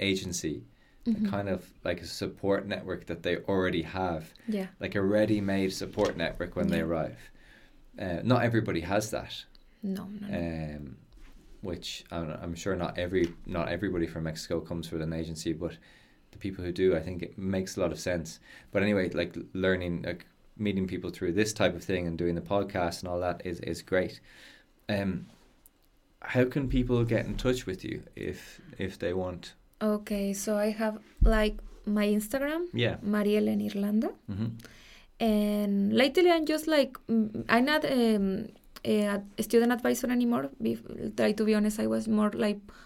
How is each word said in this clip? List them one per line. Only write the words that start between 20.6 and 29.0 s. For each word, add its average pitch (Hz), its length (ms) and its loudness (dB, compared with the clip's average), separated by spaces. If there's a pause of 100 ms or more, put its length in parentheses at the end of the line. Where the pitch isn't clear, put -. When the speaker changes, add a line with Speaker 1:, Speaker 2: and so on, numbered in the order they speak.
Speaker 1:
people 90 220 -6
through 87 240 -2
this 107 180 2
type 90 240 2
of 85 80 -12
thing 90 240 0
and 82 100 -4
doing 87 160 2
the 85 60 -2
podcast 95 600 -2
and 92 60 -8
all 90 120 -2
that 90 240 -2
is, 85 160 -6
is 82 200 -6
great. 92 380 0 (680)
Um, 98 380 0 (920)
how 127 260 2
can 135 220 -2
people 123 360 2
get 113 220 2
in 104 100 -4
touch 127 280 0
with 92 200 -6
you - 180 -8 (140)
if, - 440 -10 (160)
if 95 220 -6
they 90 140 -2